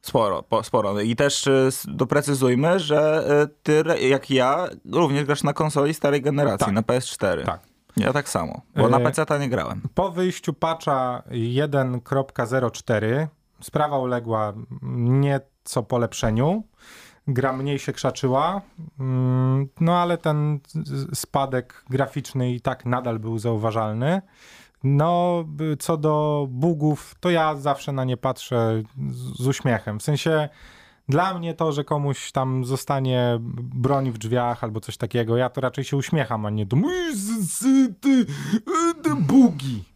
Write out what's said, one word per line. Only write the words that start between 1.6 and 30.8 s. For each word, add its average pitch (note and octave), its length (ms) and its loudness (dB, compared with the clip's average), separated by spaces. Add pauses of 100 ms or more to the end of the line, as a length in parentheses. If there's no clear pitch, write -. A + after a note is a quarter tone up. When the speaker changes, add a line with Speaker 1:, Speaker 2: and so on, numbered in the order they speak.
Speaker 1:
doprecyzujmy, C#3+ 880 2
że, D3+ 480 2 (160)
y, D3 200 -4
ty D3+ 160 4
re-, D#3+ 220 0
jak C3 280 2
ja C3+ 400 2 (220)
również D3 340 2
grasz C#3+ 180 -2
na C#3+ 100 0
konsoli D3+ 400 0
starej C#3+ 280 2
generacji, C3+ 440 2
Speaker 2:
Tak. G2+ 100 0
Speaker 1:
na A2 80 2
P A#2+ 120 2
S C3 100 -2
cztery. F2 380 -2
Speaker 2:
Tak. E2+ 180 -4 (360)
Speaker 1:
Ja G#2+ 160 2
tak C#3+ 160 -2
samo, - 320 -4 (140)
bo A#2 140 4
na C3+ 80 4
Speaker 2:
E, B2 60 2
Speaker 1:
P D3 80 2
C D#3 140 0
ta D3 120 0
nie C#3 120 -2
grałem. G2+ 320 -2 (120)
Speaker 2:
po F#3 180 0
wyjściu F3 420 -2
patcha C#3 760 -2
jeden B2+ 680 0
kropka C3+ 440 -2
zero B2 260 0
cztery A#2 560 0 (340)
sprawa D3 360 -2
uległa A#2 560 -2 (280)
nieco C3 1000 0
polepszeniu. A#2+ 800 0 (640)
Gra C3 260 0
mniej C3+ 260 -2
się - 140 -6
krzaczyła, C#3+ 680 0 (380)
mm, C3 680 2 (120)
no E3+ 180 2
ale F3 200 0
ten D3+ 500 0
z-, D#3 200 -8
z-, C3+ 320 -6
spadek C3 680 -4
graficzny C3 640 -2
i B2 100 -6
tak - 240 -4
nadal B2 340 -2
był A2 200 -4
zauważalny. A2+ 840 0 (640)
No, E3+ 640 2
by-, D3+ 300 -4
co E3 200 -2
do D3+ 520 0
bugów, D3 680 0
to F3+ 100 -2
ja D#3+ 260 2
zawsze C#3 360 -2
na C3+ 120 -2
nie B2+ 140 0
patrzę A#2 680 0 (260)
z, B2 340 -8
z B2+ 40 2
uśmiechem. A2+ 520 -2
W - 40 -10
sensie, D3+ 460 0 (600)